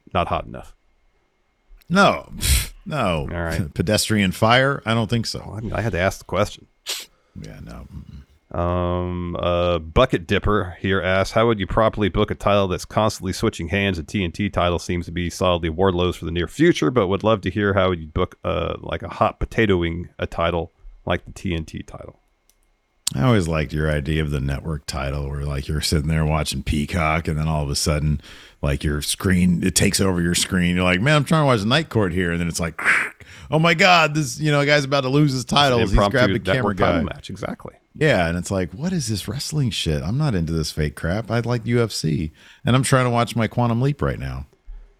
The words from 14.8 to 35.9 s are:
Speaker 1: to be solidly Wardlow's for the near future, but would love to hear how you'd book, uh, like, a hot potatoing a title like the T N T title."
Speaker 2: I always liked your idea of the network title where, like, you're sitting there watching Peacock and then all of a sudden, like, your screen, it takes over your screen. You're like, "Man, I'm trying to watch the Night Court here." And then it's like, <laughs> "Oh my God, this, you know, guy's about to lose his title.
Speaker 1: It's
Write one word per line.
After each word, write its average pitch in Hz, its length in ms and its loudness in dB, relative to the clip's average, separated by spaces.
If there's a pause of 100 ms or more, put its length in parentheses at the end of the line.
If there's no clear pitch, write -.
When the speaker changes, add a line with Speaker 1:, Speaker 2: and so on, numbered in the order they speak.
Speaker 1:
to 87 40 -12
be 85 180 -4
solidly 87 400 0
Wardlow's 87 460 2
for - 80 -12
the 82 80 -6
near 82 160 -2
future, 160 420 2
but 120 180 2
would 95 180 -2
love 107 160 2
to 92 80 -2
hear 101 240 0
how 92 180 4
you'd 80 220 -6
book, 90 320 -2
uh, 82 340 -2
like, - 240 -8
a 85 60 -10
hot - 320 0
potatoing 87 680 2 (100)
a 90 80 -4
title 85 460 -2 (340)
like 90 200 -2
the - 80 -16
T 90 200 -6
N 80 120 -4
T - 180 -12
title." - 360 -18 (960)
Speaker 2:
I 131 80 0
always 110 240 4
liked 78 240 -2
your 78 180 0
idea 76 320 0
of 73 100 -2
the 71 100 -2
network 69 440 -4
title 69 440 -6
where, 71 160 -6
like, 69 240 -4
you're 76 100 -2
sitting 76 300 0
there 80 160 2
watching 76 360 0
Peacock 78 680 0
and 76 100 -2
then 78 80 0
all 78 160 0
of 69 60 -4
a 71 60 -4
sudden, 76 440 0 (420)
like, 71 220 -2
your 73 180 -2
screen, 90 600 2
it 92 120 0
takes - 260 2
over 92 200 2
your 87 140 2
screen. 87 400 0
You're 90 80 2
like, 90 160 4
"Man, 147 160 4
I'm 143 80 4
trying 156 200 2
to - 20 2
watch 123 160 4
the 104 60 -2
Night 147 200 0
Court 101 240 0
here." 87 200 0
And 85 100 0
then 85 80 0
it's 82 100 -4
like, 82 180 -4 (380)
<laughs> - 360 -20
"Oh 156 80 2
my 170 160 4
God, 165 380 6
this, 143 280 -4
you 151 100 2
know, 143 140 2
guy's 147 180 4
about 139 180 0
to 127 80 -2
lose 143 220 4
his 127 140 -4
title. 139 340 4
Speaker 1:
It's 107 140 2